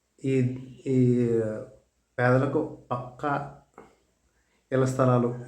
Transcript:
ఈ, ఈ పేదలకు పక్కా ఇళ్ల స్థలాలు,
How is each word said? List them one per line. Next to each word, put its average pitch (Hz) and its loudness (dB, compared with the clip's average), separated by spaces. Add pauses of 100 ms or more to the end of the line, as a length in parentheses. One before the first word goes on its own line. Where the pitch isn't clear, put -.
(260)
ఈ, 135 0 (540)
ఈ 131 2 (1200)
పేదలకు 131 2 (300)
పక్కా 143 -6 (1400)
ఇళ్ల 131 2
స్థలాలు, 123 2 (180)